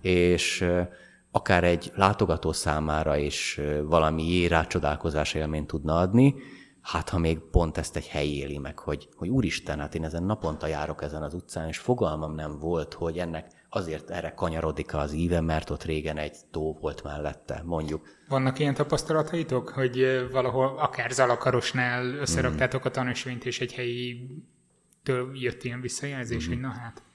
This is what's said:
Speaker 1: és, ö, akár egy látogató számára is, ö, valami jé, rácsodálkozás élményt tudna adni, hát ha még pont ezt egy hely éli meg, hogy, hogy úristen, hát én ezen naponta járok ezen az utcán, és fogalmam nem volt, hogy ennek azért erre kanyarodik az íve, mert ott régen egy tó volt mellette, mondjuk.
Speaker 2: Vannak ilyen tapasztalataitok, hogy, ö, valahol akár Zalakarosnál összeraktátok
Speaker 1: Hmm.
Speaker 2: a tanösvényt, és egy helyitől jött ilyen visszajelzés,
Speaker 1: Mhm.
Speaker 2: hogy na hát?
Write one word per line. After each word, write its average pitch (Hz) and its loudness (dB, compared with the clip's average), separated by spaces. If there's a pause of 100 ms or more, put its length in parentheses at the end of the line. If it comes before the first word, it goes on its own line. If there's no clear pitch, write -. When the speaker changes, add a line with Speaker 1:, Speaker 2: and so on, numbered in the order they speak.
Speaker 1:
és, 87 4
ö, 87 4 (500)
akár 87 4
egy 87 4
látogató 92 4
számára 76 2
is, - -2
ö, 73 0
valami 78 4
jé, 87 4
rácsodálkozás 76 0
élményt 78 -2
tudna 78 0
adni, 117 8 (460)
hát - -4
ha 87 0
még 82 2
pont 82 2
ezt - -6
egy 80 -6
hely 73 -2
éli 71 -4
meg, 71 -10
hogy, 73 -4
hogy 82 -6
úristen, 95 0
hát 76 -6
én 80 -2
ezen 82 -2
naponta 85 -2
járok 76 -4
ezen 76 -6
az 76 -8
utcán, 82 -8
és 80 -8
fogalmam 78 -2
nem 76 -8
volt, 80 -4
hogy 82 -4
ennek 82 -8 (120)
azért 80 -6
erre 80 -6
kanyarodik 80 -4
az 73 -2
íve, 85 2
mert 80 0
ott 73 -6
régen 78 -4
egy 76 -8 (140)
tó 78 -4
volt 73 -6
mellette, 73 -8
mondjuk. 78 -4 (220)
Speaker 2:
Vannak 131 0
ilyen 143 0
tapasztalataitok, 151 -2
hogy, 127 -2
ö, 131 2
valahol 131 2
akár 127 -2
Zalakarosnál 123 2
összeraktátok 131 2
Speaker 1:
Hmm. 131 0
Speaker 2:
a - -14
tanösvényt, 123 -4
és 123 -4
egy 123 -4
helyitől 123 -6
jött 123 -4
ilyen 123 -6
visszajelzés, 123 -4
Speaker 1:
Mhm. 85 -2
Speaker 2:
hogy 120 -2
na - -4 (100)
hát? 120 -14 (120)